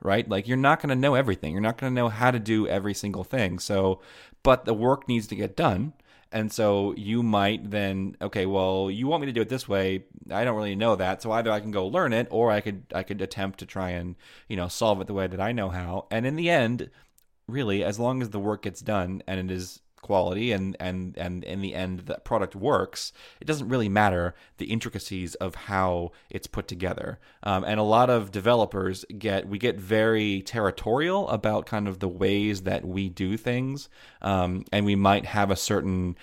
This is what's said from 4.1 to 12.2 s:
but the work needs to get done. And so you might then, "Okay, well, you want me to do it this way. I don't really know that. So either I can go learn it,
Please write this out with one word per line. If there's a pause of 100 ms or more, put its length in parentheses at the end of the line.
but
the
work
needs
to
get
done. (400)
And
so
you
might
then,
"Okay,
well,
you
want
me
to
do
it
this
way. (260)
I
don't
really
know
that.
So
either
I
can
go
learn
it,